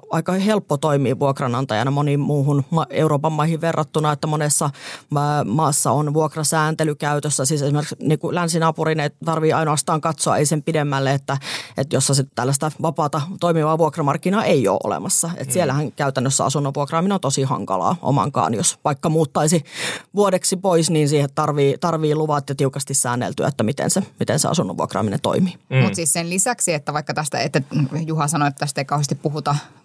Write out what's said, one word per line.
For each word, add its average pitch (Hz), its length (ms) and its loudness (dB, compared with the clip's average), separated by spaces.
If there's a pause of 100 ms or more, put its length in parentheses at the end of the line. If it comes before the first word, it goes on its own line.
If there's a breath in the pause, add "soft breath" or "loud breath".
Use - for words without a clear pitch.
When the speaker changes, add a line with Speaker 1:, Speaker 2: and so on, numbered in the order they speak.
(120)
Speaker 1:
aika 165 200 0
helppo 196 460 0
toimia 139 420 0
vuokranantajana 135 720 0
moniin 143 280 2
muuhun 143 500 2
ma-, 160 200 0
Euroopan 151 420 2
maihin 156 300 0
verrattuna, 156 500 0
että 147 160 -2
monessa 151 420 0 (400 loud breath)
ma-, 147 360 0
maassa 139 460 2
on 147 220 2
vuokrasääntely 156 840 0
käytössä. 147 500 -2
Siis 151 160 0
esimerkiksi 151 380 0
niinku 156 360 0
länsinaapurin 160 640 0
ei 147 100 0 (160)
tarvii 160 280 2
ainoastaan 151 480 0
katsoa, 143 360 0
ei 147 80 2
sen 151 180 0
pidemmälle, 143 500 0
että, 139 240 -2 (400 loud breath)
että 127 180 -2
jossa 135 180 2
sit 135 220 2
tällaista 139 360 0 (100)
vapaata 160 400 -2 (180)
toimivaa 160 380 2
vuokramarkkinaa 165 680 0
ei 127 220 4
ole 98 160 2
olemassa. 104 540 -2
Et 131 100 -8
Speaker 2:
Mm. 131 60 -6
Speaker 1:
siellähän 147 380 0
käytännössä 135 540 0
asunnon 139 280 -2
vuokraaminen 165 420 0
on 185 60 -2
tosi 135 220 0
hankalaa 101 580 0
omankaan. 120 520 0
Jos 98 320 -2
vaikka 147 240 0
muuttaisi 156 540 2 (520 loud breath)
vuodeksi 190 420 2
pois, 175 320 2
niin 151 200 2
siihen 139 260 2
tarvii, 147 420 2
tarvii 156 380 0
luvat 151 340 0
ja 135 60 -6
tiukasti 135 380 -2
säänneltyä, 120 540 -2
että 127 160 -2
miten - 280 -2
se, 190 120 0 (160)
miten 120 200 0
se - 80 0
asunnon 95 300 0
vuokraaminen 98 440 -2
toimii. 175 320 0 (160)
Speaker 2:
Mm. 131 80 0
Speaker 3:
Mut 190 180 4
siis 170 180 0
sen 170 160 -2
lisäksi, 185 440 -2
että 147 200 -4
vaikka 147 200 -4
tästä, 147 260 -2
että 135 220 0 (440)
Juha 156 220 -2
sanoi, 147 200 0
että 143 120 -4
tästä 147 220 -2
ei 139 40 -6
kauheasti 147 300 -2
puhuta, 147 400 -2 (300 loud breath)